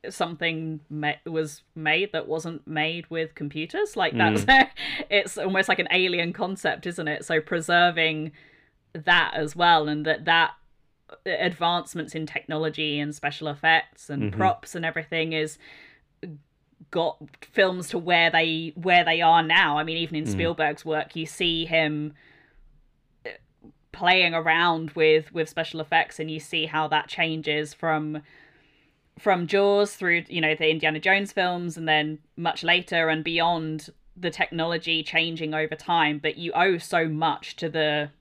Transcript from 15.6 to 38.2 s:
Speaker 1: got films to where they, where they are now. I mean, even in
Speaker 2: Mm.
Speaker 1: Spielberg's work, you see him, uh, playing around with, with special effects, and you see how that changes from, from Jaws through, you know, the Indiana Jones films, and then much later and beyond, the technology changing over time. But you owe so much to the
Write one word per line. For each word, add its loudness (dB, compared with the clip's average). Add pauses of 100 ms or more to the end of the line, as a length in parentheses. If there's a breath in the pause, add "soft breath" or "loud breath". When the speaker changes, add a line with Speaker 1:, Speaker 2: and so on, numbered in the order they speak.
Speaker 1:
got -2 (240)
films 0
to -4
where 4
they, 0
where 6
they 2
are 8
now. 4
I 0
mean, -4
even -4
in -2
Speaker 2:
Mm. -2
Speaker 1:
Spielberg's -2
work, -4
you -6
see -2
him, 0 (1120 soft breath)
uh, -12 (640)
playing 4
around 2
with, 4
with -2
special -6
effects, -2
and -6
you -8
see -4
how -2
that 0
changes -2
from, -4 (960 soft breath)
from 0
Jaws 4
through, 0
you -4
know, 2
the 2
Indiana 0
Jones 2
films, -2
and -6
then 2 (180)
much -4
later 2
and -2
beyond, -2 (260)
the -4
technology -2
changing -2
over -2
time. 0
But -4
you -8
owe 2
so -2
much -4
to -6
the -2 (100)